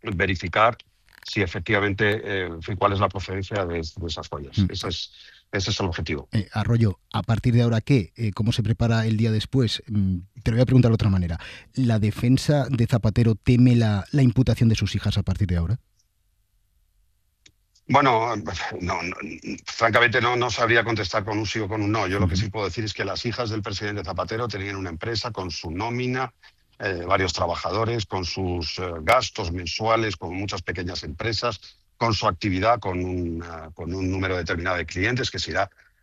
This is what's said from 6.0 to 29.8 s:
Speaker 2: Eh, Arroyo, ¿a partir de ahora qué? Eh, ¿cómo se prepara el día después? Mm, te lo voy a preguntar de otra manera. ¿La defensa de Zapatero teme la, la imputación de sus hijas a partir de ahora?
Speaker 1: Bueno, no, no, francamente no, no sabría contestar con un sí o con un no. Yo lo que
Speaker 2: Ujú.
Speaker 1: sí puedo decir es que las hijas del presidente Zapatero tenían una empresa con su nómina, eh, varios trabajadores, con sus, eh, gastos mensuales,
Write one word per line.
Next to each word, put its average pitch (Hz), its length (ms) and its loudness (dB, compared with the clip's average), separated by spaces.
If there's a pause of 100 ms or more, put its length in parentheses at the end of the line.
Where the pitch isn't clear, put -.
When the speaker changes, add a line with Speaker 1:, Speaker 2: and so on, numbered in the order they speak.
Speaker 2:
Eh, 104 200 -2
Arroyo, 110 460 2 (140)
¿a 110 100 -2
partir 117 320 0
de 120 80 6
ahora 117 180 2
qué? 120 360 2
Eh, 110 160 -2
¿cómo 107 180 0
se 117 140 0
prepara 113 420 2
el 110 120 2
día 113 120 2
después? 110 560 0
Mm, 98 300 2 (260)
te - 80 0
lo 110 60 2
voy 123 60 6
a 120 40 6
preguntar 120 240 6
de 110 40 6
otra 107 160 4
manera. 87 280 2 (360)
¿La 117 260 2
defensa 127 680 2
de 117 200 2
Zapatero 113 480 4
teme 123 400 6
la, 107 340 4
la 147 120 4
imputación 117 460 4
de 110 60 6
sus 104 220 0
hijas 101 220 0
a 95 40 0
partir 95 240 0
de 87 120 2
ahora? 85 200 0 (2000)
Speaker 1:
Bueno, 120 480 4 (460)
no, 90 220 -4
no, 87 120 -6 (520)
francamente 117 540 2
no, 120 140 2
no 123 160 0
sabría 117 320 2
contestar 107 420 -2
con 104 140 -2
un 110 80 -2
sí 110 140 -4
o 101 80 -4
con 107 140 -2
un 101 100 0
no. 107 160 0
Yo 98 100 0
lo 95 80 4
que 87 80 0
Speaker 2:
Ujú. 95 100 0
Speaker 1:
sí 101 60 -6
puedo 104 160 -4
decir 101 180 -4
es 104 100 -6
que 107 100 -4
las 98 220 -6
hijas 117 240 -4
del 107 120 -4
presidente 104 400 -6
Zapatero 95 460 -6
tenían 101 260 -8
una 98 160 -8
empresa 110 400 -6
con 92 200 -6
su 80 200 -10
nómina, 123 640 -4 (460)
eh, 92 280 -4
varios 95 280 0
trabajadores, 95 720 -2
con 95 180 -4
sus, 87 540 -4
eh, 92 120 -6 (120)
gastos 107 500 0
mensuales, 110 640 0